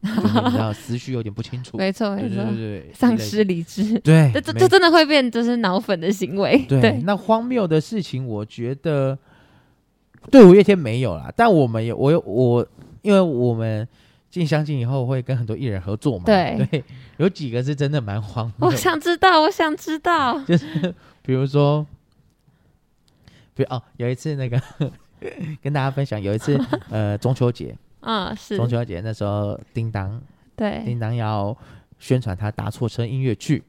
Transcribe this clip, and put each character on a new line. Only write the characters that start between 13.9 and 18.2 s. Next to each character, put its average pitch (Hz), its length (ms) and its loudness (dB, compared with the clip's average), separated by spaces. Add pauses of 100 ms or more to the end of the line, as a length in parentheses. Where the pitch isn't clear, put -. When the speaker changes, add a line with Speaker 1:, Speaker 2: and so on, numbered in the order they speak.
Speaker 1:
进 175 160 -4
相 151 180 0
近 147 140 -4
以 120 80 -2
后 131 200 -2
会 131 140 -2
跟 131 160 -4
很 120 80 -2
多 110 120 -6
艺 123 80 -8
人 101 160 -4
合 101 160 -6
作 123 200 -2
嘛， 170 80 -10
Speaker 2:
对。 180 460 2
Speaker 1:
对， 143 140 -4 (340)
有 170 100 2
几 151 220 -6
个 120 120 -2
是 143 120 -2
真 143 160 -2
的 151 100 0
蛮 104 200 -6